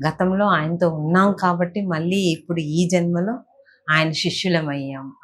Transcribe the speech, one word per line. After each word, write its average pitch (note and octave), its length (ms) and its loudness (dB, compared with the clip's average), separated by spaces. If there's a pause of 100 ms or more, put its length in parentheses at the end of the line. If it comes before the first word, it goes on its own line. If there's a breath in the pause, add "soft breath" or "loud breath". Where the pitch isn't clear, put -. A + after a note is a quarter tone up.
గతంలో F#3+ 380 0
ఆయనతో E3+ 420 2
ఉన్నాం E3+ 520 2
కాబట్టి F3 400 0
మళ్ళీ F3 360 -2
ఇప్పుడు E3+ 440 0
ఈ D#3+ 320 0
జన్మలో F3 460 0 (520 soft breath)
ఆయన D#3+ 200 2
శిష్యులమయ్యాం. C#3+ 1000 -2 (120)